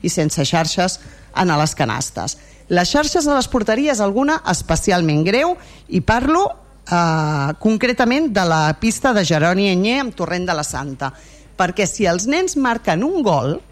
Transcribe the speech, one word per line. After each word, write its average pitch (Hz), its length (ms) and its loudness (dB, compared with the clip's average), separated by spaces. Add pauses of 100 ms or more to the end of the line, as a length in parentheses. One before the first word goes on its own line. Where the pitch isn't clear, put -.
i 175 80 -2
sense 156 320 0
xarxes 170 560 0 (400)
en 175 160 2
a 147 80 2
les 156 120 -2
canastes. - 600 -4 (320)
Les 175 240 2
xarxes 294 400 0
a 277 80 2
les 247 80 -2
porteries, 226 560 0
alguna 269 380 0 (100)
especialment 160 720 0
greu, 269 320 2 (320)
i - 160 -2
parlo, 285 460 2 (340)
eh, 156 680 0 (140)
concretament 247 720 2
de 190 80 2
la 160 220 2 (100)
pista 226 400 0
de 202 80 2
Jeroni 170 480 2
Enyer 214 320 0
amb 233 160 -10
Torrent 180 320 -4
de 156 80 -2
la 147 80 -6
Santa, 135 460 -8 (420)
perquè 180 320 0
si 180 240 0
els 185 160 -2
nens 349 300 -2
marquen 233 500 0
un 349 160 -2
gol 151 380 0 (100)